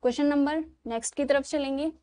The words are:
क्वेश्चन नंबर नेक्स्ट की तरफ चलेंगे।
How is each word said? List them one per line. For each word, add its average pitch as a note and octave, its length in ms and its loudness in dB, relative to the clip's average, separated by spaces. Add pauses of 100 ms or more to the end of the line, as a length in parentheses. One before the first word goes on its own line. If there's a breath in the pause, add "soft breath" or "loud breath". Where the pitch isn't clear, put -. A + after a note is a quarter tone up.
क्वेश्चन B3+ 240 2
नंबर D4 380 2 (220)
नेक्स्ट A3+ 280 -6
की C#4+ 100 0
तरफ C#4 180 2
चलेंगे। C#4 500 -4 (100)